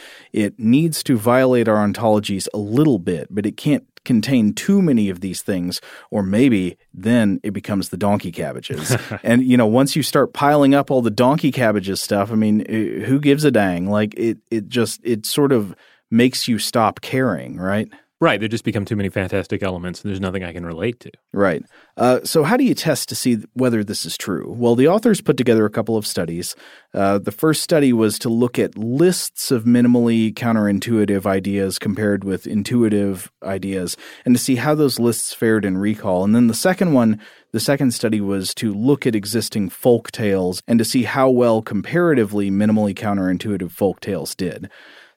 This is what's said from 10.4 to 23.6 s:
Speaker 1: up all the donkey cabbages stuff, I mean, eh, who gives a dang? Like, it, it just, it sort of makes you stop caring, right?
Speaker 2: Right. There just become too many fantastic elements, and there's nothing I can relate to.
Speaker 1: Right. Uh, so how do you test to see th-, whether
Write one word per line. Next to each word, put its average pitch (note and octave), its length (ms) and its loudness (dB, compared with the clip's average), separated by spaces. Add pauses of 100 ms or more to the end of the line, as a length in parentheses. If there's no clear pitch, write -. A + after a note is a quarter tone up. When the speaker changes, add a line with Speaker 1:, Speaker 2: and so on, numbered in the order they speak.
Speaker 1:
up C#3 160 0
all B2+ 100 2
the A#2 80 0
donkey B2+ 440 2
cabbages G#2 480 0
stuff, G2+ 280 -2
I A#2 60 -4
mean, G#2+ 320 2
eh, G2 380 -4
who C3 140 2
gives D3 260 2
a C#3+ 60 6
dang? F#2+ 380 0
Like, G#2+ 260 0
it, A2+ 240 -2 (120)
it A2 160 -4
just, A#2 380 -2
it A2+ 200 -2
sort C#3 280 2
of G#2 200 0 (380)
makes B2 380 2
you A2 100 0
stop A2 400 0
caring, F#2+ 580 -4
right? G#2 320 -4 (300)
Speaker 2:
Right. C#3 200 2
There A2 80 -4
just A2 160 -6
become G#2+ 220 -2
too A2+ 100 -4
many G2 140 -2
fantastic F#2+ 520 -4
elements, F2+ 400 -6
and G#2 80 -8
there's F#2+ 120 -6
nothing F#2 240 -6
I E2+ 80 -12
can E2+ 120 -10
relate E2+ 360 -6
to. - 100 -20 (220)
Speaker 1:
Right. F#2+ 280 2 (360)
Uh, B2 260 2
so D#3 200 2
how F#3 120 2
do D4 80 2
you G#3 100 2
test - 360 -2
to A2+ 60 -10
see B2 200 0
th-, G#2+ 160 -8
whether A#2 320 0